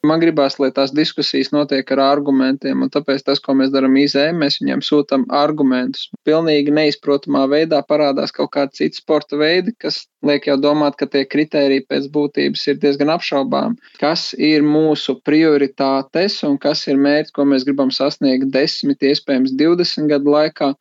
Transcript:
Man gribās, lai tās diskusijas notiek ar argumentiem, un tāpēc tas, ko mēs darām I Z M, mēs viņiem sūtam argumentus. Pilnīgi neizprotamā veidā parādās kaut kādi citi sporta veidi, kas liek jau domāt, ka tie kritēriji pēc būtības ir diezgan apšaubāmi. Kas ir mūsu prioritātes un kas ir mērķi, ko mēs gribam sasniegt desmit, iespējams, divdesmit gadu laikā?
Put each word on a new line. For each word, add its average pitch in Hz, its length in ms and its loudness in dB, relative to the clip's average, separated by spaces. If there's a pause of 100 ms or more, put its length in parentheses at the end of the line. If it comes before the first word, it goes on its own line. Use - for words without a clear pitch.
Man 151 160 2
gribās, 147 400 2
lai 131 160 0
tās 135 240 -2
diskusijas 143 560 -2
notiek 143 400 0
ar 135 80 0
argumentiem, 135 800 0
un 135 80 -2
tāpēc 139 320 -2
tas, 139 160 0
ko - 160 -4
mēs 135 160 2
darām 135 320 2
I 143 80 2
Z 143 220 0
M, 170 100 -4
mēs 143 160 0
viņiem 135 240 -2
sūtam 143 480 0
argumentus. 139 800 0 (180)
Pilnīgi 151 480 2
neizprotamā 143 760 0
veidā 156 340 0
parādās 147 480 -2
kaut 147 220 -4
kādi 143 240 -4
citi - 180 -2
sporta 147 400 -4
veidi, 180 400 0
kas - 220 -6 (260)
liek 143 240 0
jau 139 80 2
domāt, 147 400 0
ka 143 80 -2
tie 139 240 -2
kritēriji 143 560 0
pēc 139 300 -6
būtības 143 560 -2
ir 143 100 -2
diezgan 143 320 0
apšaubāmi. 135 640 -2 (240)
Kas 160 320 -2
ir 151 320 2
mūsu 151 560 0
prioritātes 147 1160 0 (100)
un 143 160 0
kas 147 240 0
ir 139 80 2
mērķi, 147 400 0
ko 143 160 2
mēs 131 160 0
gribam 139 240 0
sasniegt 135 560 0
desmit, 135 560 -2
iespējams, 135 480 0
divdesmit 156 640 0
gadu 143 180 2
laikā? 151 480 0